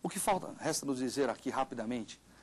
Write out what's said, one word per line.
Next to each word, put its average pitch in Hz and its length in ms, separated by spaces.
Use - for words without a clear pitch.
o 185 60
que 196 100
falta, 185 400
resta 151 260
nos 139 120
dizer 127 320
aqui 113 200
rapidamente, 120 680